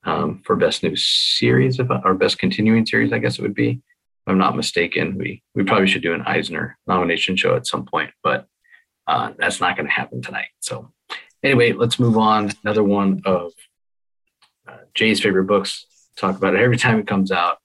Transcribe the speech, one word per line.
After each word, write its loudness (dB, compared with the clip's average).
um, -4
for 0
best 0
new -2
series, 0
if -2
I, -2
or 2
best 0
continuing 2
series, 0
I -2
guess -2
it -8
would -4
be. 0
If -12
I'm 2
not 2
mistaken, -2
we, -8
we 0
probably 2
should 0
do 0
an -6
Eisner -6
nomination 0
show 2
at -4
some -4
point, -4
but, -2
uh, -2
that's -2
not -2
gonna -6
happen -6
tonight. -10
So -10
anyway, 4
let's 0
move 4
on. 4
Another 2
one 2
of, 0
uh, -20
Jay's 0
favorite 2
books. -2
Talk -2
about 0
it 2
every 4
time 2
it -4
comes 0
out. -2